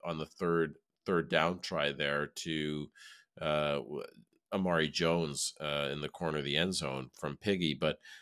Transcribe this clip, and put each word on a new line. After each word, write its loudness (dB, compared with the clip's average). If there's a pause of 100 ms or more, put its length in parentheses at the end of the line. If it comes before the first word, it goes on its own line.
on -4
the -4
third, 0 (300)
third 0
down 2
try 0
there 0
to, -4 (520)
uh, 2
w-, -6 (480)
Amari 2
Jones, 2
uh, 0
in -6
the -4
corner -2
of -2
the 2
end 2
zone -4
from -6
Piggy. 2
But 0 (220)